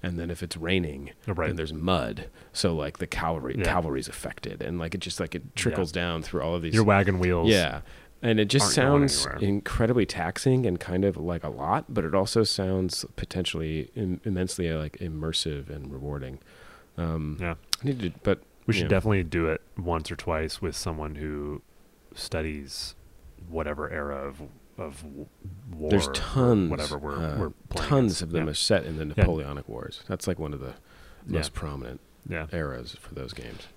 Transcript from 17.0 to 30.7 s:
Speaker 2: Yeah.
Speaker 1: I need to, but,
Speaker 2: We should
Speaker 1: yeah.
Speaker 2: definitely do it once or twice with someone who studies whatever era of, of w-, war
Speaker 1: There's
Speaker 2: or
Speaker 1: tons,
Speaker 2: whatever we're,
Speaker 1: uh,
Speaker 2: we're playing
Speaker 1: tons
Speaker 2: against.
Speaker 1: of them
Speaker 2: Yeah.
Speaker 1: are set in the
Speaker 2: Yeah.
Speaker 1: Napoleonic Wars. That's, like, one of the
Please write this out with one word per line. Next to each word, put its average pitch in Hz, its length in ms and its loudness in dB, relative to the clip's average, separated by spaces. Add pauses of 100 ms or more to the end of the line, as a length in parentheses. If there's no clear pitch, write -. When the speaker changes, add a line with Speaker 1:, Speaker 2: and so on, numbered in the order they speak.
Speaker 2:
Yeah. 85 160 -2 (260)
Speaker 1:
I - 60 -6
need 135 140 0
to, 90 100 -2 (120)
but, 98 180 2 (260)
Speaker 2:
We 117 60 4
should 98 100 2
Speaker 1:
yeah. 78 60 0
Speaker 2:
definitely 98 340 4
do 82 240 0
it 80 140 -2 (160)
once 85 340 -2
or 85 60 -6
twice 78 440 -4
with 80 140 -4
someone 78 400 -6
who 73 460 -6 (520)
studies 76 840 -6 (540)
whatever 76 400 -4
era 73 260 -4 (120)
of, 69 140 -12 (360)
of 73 260 -10
w-, 73 240 -14 (440)
war 78 180 -6
Speaker 1:
There's 92 180 6
Speaker 2:
or 69 60 -4
Speaker 1:
tons, 110 580 4
Speaker 2:
whatever 73 260 -2
we're, 71 180 -4
Speaker 1:
uh, 73 240 -2
Speaker 2:
we're 76 100 0 (200)
playing - 200 -2
Speaker 1:
tons 139 160 6
Speaker 2:
against. 95 180 2
Speaker 1:
of 82 80 -6
them 82 140 0
Speaker 2:
Yeah. 76 60 -2
Speaker 1:
are 73 40 -4
set - 300 4
in 80 120 -6
the 78 80 -2
Speaker 2:
Yeah. 76 120 -4
Speaker 1:
Napoleonic 78 520 4
Wars. - 380 -10
That's, - 200 -4
like, 87 120 0
one 76 140 -4
of 69 60 -6
the 64 140 -10 (540)